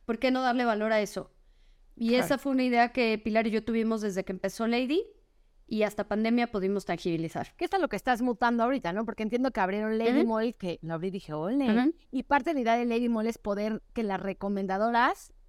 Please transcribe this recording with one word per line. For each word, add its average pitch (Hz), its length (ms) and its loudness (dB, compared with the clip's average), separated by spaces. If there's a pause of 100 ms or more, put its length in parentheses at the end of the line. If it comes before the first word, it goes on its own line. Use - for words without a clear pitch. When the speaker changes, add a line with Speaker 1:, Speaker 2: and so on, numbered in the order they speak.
Speaker 1:
¿por 226 120 -2
qué 254 140 2
no 254 100 0
darle 247 240 0
valor 220 280 2
a 214 60 4
eso? - 320 -4 (640)
Y 226 160 0
Speaker 2:
Claro. 254 140 4
Speaker 1:
esa 277 120 2
fue 277 160 -2
una 262 100 2
idea 240 300 4
que 226 240 2
Pilar 220 300 0
y 220 40 0
yo 214 120 0
tuvimos 226 360 0
desde 208 240 -2
que - 80 -8
empezó 190 360 -4
Lady 254 360 0 (640)
y 214 160 0
hasta 202 240 -2
pandemia 233 420 2
pudimos 196 360 -2
tangibilizar. 165 720 -4
Speaker 2:
¿Qué 339 80 -4
es - 80 -4
a 392 40 0
lo 330 120 0
que 208 80 -4
estás 240 240 0
mutando 240 420 0
ahorita, 240 300 -2
no? 214 100 -2
Porque 220 200 -8
entiendo 247 280 0
que - 80 -4
abrieron 214 380 0
Lady 226 240 2
Speaker 1:
Ujú. 233 60 4
Speaker 2:
Mall, 226 280 -2
que 175 260 -6
lo 165 120 -6
abrí 165 160 -4
y - 20 -4
dije, 175 220 -10
"Ole". 214 440 0
Speaker 1:
Ujú. 269 160 2 (160)
Speaker 2:
Y 262 140 -4
parte 285 280 0
de - 20 -2
la 277 80 0
idea 233 160 2
de 240 80 0
Lady 240 240 0
Mall 220 180 0
es 226 100 -2
poder 208 460 -4 (100)
que 233 100 -4
las 196 180 -2
recomendadoras 202 1120 0 (160)